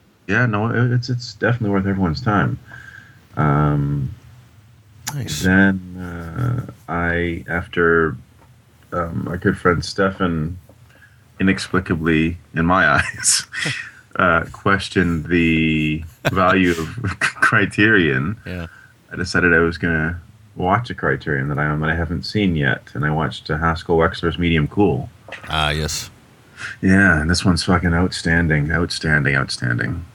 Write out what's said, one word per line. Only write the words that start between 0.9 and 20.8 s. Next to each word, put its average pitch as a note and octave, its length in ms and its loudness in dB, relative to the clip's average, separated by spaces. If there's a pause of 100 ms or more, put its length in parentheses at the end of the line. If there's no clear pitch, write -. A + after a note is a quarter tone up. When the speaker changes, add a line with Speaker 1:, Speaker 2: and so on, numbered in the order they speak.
Speaker 1:
it's, B2 160 -2
it's B2 240 -6
definitely G#2 380 0
worth G2 160 2
everyone's F#2+ 340 0
time. D#2+ 360 2 (800)
Um, D2 800 0 (1000)
Speaker 2:
Nice. A#2+ 280 -8
Speaker 1:
then, F#2 560 2
uh, E2 760 -6 (160)
I, E2+ 640 -2
after, E2 640 2 (800)
um, E2+ 320 -6
my E2 100 -6
good F#2 220 0
friend E2+ 260 0
Stefan, F2+ 720 -2 (800)
inexplicably, F2 1000 0 (180)
in E2 100 0
my F2+ 220 4
<laughs> C#2+ 80 4
eyes, - 500 -2 (720)
uh, E2+ 360 2
questioned F2 720 0
the D#2+ 800 2 (280)
value F#2 400 4
of D#2+ 160 -2
<laughs> - 320 -6
Criterion, G2+ 1300 2
Speaker 2:
Yeah. F2+ 220 -10 (440)
Speaker 1:
I E2 40 -14
decided E2+ 380 0
I E2 60 6
was E2 180 2
gonna E2 420 -2 (360)
watch F#2+ 340 0